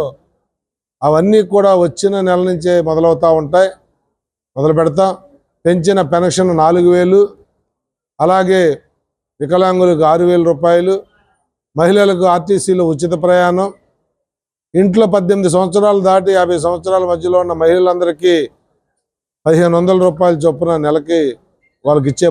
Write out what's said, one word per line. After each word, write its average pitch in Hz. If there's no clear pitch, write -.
అవన్నీ 175
కూడా 196
వచ్చిన 196
నెల 180
నుంచే 175
మొదలవుతూ 165
ఉంటాయి, 180
మొదలు 151
పెడతాం. 165
పెంచిన 180
పెన్షన్ 180
నాలుగు 170
వేలు, 185
అలాగే 185
వికలాంగులకు 180
ఆరు 165
వేల 175
రూపాయలు, 170
మహిళలకు 185
ఆర్టీసీలో 180
ఉచిత 170
ప్రయాణం, 180
ఇంట్లో 196
పద్దెనిమిది 196
సంవత్సరాలు 196
దాటి 190
యాభై 180
సంవత్సరాల 180
మధ్యలో 175
ఉన్న 175
మహిళలందరికీ 175
పదిహేను 170
వందల 180
రూపాయలు 170
చొప్పున 165
నెలకి 151
వాళ్ళకి 143
ఇచ్చే 175